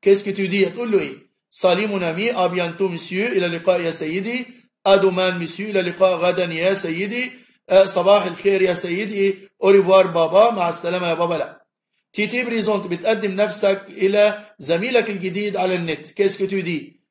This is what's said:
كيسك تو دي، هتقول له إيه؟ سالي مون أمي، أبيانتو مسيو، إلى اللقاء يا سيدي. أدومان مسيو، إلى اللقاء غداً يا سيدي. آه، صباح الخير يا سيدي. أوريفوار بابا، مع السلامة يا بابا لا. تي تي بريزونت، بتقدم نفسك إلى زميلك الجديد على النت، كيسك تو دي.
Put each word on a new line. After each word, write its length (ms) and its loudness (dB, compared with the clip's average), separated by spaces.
كيسك 360 2
تو 80 -2
دي، 220 2
هتقول 240 -6
له 80 2
إيه؟ 160 -6
سالي 360 0
مون 180 -4
أمي، 280 -2
أبيانتو 560 -2
مسيو، 400 -4
إلى 180 0
اللقاء 360 -2
يا 100 -4
سيدي. 540 -4
أدومان 540 4
مسيو، 300 -6
إلى 100 0
اللقاء 360 0
غداً 280 0
يا 300 -2
سيدي. 580 -4
آه، 160 6
صباح 400 4
الخير 360 0
يا 120 2
سيدي. 760 -2
أوريفوار 440 6
بابا، 440 4
مع 180 -2
السلامة 380 -4
يا 60 0
بابا 200 -2
لا. 320 -8
تي 140 -2
تي 160 -4
بريزونت، 440 -2
بتقدم 440 -2
نفسك 580 0
إلى 500 2
زميلك 500 0
الجديد 480 -4
على 180 0
النت، 360 -6
كيسك 400 -2
تو 80 -2
دي. 520 -8